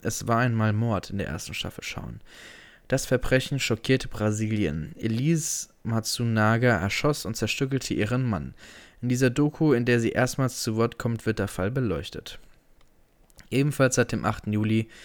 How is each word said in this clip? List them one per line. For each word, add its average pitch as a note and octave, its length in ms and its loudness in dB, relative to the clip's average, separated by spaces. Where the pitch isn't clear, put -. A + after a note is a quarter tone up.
Es - 260 -4
war A#2 100 2
einmal A2+ 340 2
Mord, G#2+ 380 0
in G2 80 -4
der - 80 -2
ersten - 280 -8
Staffel - 280 -8
schauen. - 380 -10
Das C3+ 200 0
Verbrechen C3 520 2
schockierte B2+ 480 0
Brasilien. G#2 960 -2
Elise C#3 680 -2
Matsunaga A2+ 960 2
erschoss G#2 460 -2
und A2+ 120 -6
zerstückelte C3 580 -2
ihren A2+ 280 0
Mann. E2 320 -2
In B2 80 -4
dieser B2 220 4
Doku, D3 420 2
in A#2+ 120 4
der A#2+ 140 4
sie A2+ 120 2
erstmals B2+ 520 0
zu A2 140 -2
Wort A2+ 220 2
kommt, A#2 280 -2
wird A2 140 0
der G2 80 -2
Fall G2 240 -2
beleuchtet. A2 680 -4
Ebenfalls C3+ 460 2
seit A#2+ 160 2
dem A#2 120 -4
achten G#2+ 280 -2
Juli A2 360 2